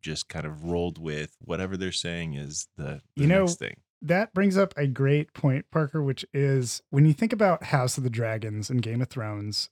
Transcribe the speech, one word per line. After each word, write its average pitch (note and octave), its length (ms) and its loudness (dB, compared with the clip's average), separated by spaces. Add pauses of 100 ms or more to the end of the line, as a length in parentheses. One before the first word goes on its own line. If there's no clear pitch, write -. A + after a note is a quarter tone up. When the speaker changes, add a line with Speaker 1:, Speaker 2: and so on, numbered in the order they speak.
Speaker 1:
just - 280 -8
kind D#2+ 160 -8
of D2+ 180 -12
rolled F2 340 -2
with D2+ 440 -8
whatever F#2+ 340 -6
they're F#2 160 -6
saying E2+ 440 -6
is D2 320 -10 (100)
the, D2 240 -10 (160)
the C#3+ 60 0
Speaker 2:
You D3 40 4
know, F#3+ 140 4
Speaker 1:
next F3 180 -2
thing. G1+ 160 -10 (260)
Speaker 2:
that F3+ 320 -2
brings G3 240 2
up G3 200 2
a C#3+ 100 0
great C3+ 460 2
point, C#3 360 0
Parker, D#3 320 -2
which C3+ 320 -4
is C3+ 480 0 (100)
when C#3+ 140 8
you D#3 60 10
think A3+ 220 2
about G3+ 320 4
House B2+ 320 2
of C3 80 -2
the B2+ 40 0
Dragons A2 600 -4
and B2+ 120 2
Game A2+ 200 -2
of B2+ 80 -2
Thrones, G#2 640 -6